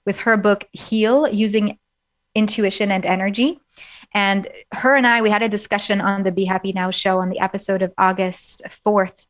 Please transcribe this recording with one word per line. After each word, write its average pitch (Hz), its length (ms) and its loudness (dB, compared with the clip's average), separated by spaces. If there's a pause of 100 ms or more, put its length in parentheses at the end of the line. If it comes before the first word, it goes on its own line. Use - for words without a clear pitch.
with 202 160 -4
her 226 160 4
book, 202 360 2
Heal, 233 560 0
Using 208 500 0 (560)
Intuition 208 580 0
and 190 140 -2
Energy. 202 520 -2 (540)
And 196 340 0 (260)
her 269 220 2
and 262 120 4
I, 233 160 4
we 214 80 4
had 208 100 2
a 226 80 0
discussion 202 540 -2
on 196 220 0
the 185 80 0
Be 190 120 0
Happy 190 300 -2
Now 185 160 -2
show 185 300 0
on 185 100 -2
the - 100 -6
episode 190 400 -2
of 185 160 -4
August 185 720 -2
fourth, 202 600 -2